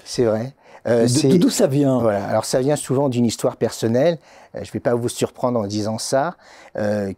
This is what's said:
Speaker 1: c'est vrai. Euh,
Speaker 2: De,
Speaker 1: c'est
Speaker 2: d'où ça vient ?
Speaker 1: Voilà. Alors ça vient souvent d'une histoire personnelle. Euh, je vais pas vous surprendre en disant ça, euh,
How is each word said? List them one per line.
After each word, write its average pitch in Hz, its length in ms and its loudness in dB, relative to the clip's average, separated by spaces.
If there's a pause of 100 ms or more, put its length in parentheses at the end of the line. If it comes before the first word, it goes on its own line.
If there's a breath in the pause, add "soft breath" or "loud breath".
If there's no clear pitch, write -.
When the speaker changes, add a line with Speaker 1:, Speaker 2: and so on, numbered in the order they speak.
Speaker 1:
c'est - 180 -2
vrai. 113 300 0 (320 loud breath)
Euh, 117 180 2
Speaker 2:
De, 123 40 4
Speaker 1:
c'est 135 300 4
Speaker 2:
d'où 202 120 4
ça 202 180 2
vient ? 135 320 2
Speaker 1:
Voilà. 101 260 0
Alors 110 180 0
ça - 160 0
vient 143 160 0
souvent 139 320 0
d'une 120 180 0
histoire 120 300 -2
personnelle. 123 600 0 (360 loud breath)
Euh, - 100 -10
je - 100 -16
vais - 80 -6
pas 123 140 0
vous 120 120 -2
surprendre 123 500 -2
en 107 80 -2
disant 107 320 -4
ça, 143 380 -2 (420 loud breath)
euh, 104 400 -2